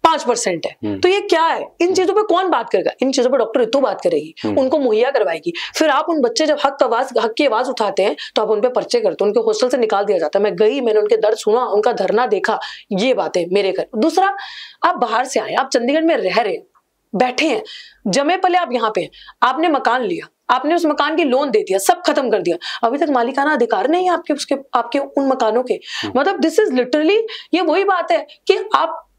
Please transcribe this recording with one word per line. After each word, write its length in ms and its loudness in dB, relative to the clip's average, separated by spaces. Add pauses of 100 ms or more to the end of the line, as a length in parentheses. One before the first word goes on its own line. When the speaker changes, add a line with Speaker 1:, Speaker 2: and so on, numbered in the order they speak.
Speaker 1:
पाँच 200 2
परसेंट 420 -2
है। 180 -8
Speaker 2:
हम्म। 160 -4
Speaker 1:
तो 100 4
ये 120 2
क्या 240 2
है? 220 -2 (140)
इन 120 2
चीजों 200 0
पे 80 2
कौन 280 0
बात 200 -2
करेगा? 220 0 (100)
इन 100 2
चीजों 180 2
पे 80 2
डॉक्टर 220 0
रितु 200 2
बात 220 0
करेगी, 420 -2
Speaker 2:
हम्म। 160 0
Speaker 1:
उनको 200 2
मुहैया 320 2
करवाएगी। 420 -2 (220)
फिर 140 2
आप 200 0
उन 120 0
बच्चे 240 2
जब 200 2
हक 180 2
आवाज, 260 0 (100)
हक 180 0
की 80 2
आवाज 240 0
उठाते 340 -2
हैं 120 0 (200)
तो 60 2
आप 80 -2
उन 120 2
पे 80 2
पर्चे 320 -2
करते 200 0
हो, 40 2
उनके 140 2
हॉस्टल 300 0
से 80 0
निकाल 280 0
दिया 120 0
जाता 220 -2
है। 40 2
मैं 120 0
गई, 260 2
मैंने 180 2
उनके 180 2
दर्द 200 2
सुना, 280 0
उनका 260 2
धरना 340 0
देखा, 340 -2 (320)
ये 220 0
बातें 380 -2
मेरे 200 2
घर। 160 -4 (100)
दूसरा, 380 2 (480)
आप 120 2
बाहर 300 0
से 140 -4
आए, 140 -6
आप 200 0
चंडीगढ़ 280 0
में 140 2
रह 260 0
रहे 120 -2
हैं, 100 -8 (520)
बैठे 320 0
हैं, 160 0 (440)
जमे 300 0
पले 200 2
आप 140 0
यहाँ 240 0
पे 60 0
हैं, 80 -8 (340)
आपने 260 2
मकान 340 2
लिया, 520 -4
आपने 200 0
उस 100 0
मकान 300 0
की 80 2
loan 280 0
दे 80 2
दिया, 200 -2
सब 220 2
खत्म 280 0
कर 120 2
दिया, 460 -4
अभी 100 0
तक 120 0
मालिकाना 440 0
अधिकार 360 0
नहीं 140 2
है 80 2
आपके, 220 -2
उसके, 220 -4 (180)
आपके 260 0
उन 280 -2
मकानों 360 0
के। 100 -4
Speaker 2:
हम्म। 460 -4
Speaker 1:
मतलब, 200 0
this 200 2
is 120 2
literally, 500 2 (320)
ये 80 2
वही 220 2
बात 280 0
है 160 0 (200)
कि 280 2
आप 440 -2